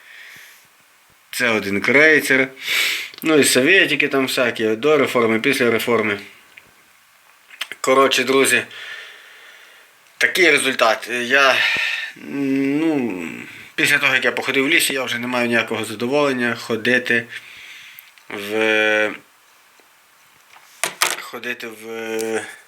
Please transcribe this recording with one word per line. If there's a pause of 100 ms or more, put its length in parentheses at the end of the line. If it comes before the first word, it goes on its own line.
(1300)
Це
один
крейцер. (720)
Ну
і
совєтики
там
всякі,
до
реформи,
після
реформи. (1600)
Коротше,
друзі, (1600)
такий
результат.
Я, (600)
ну, (460)
після
того,
як
я
походив
в
лісі,
я
вже
не
маю
ніякого
задоволення
ходити (1000)
в... (2000)
Ходити
в... (240)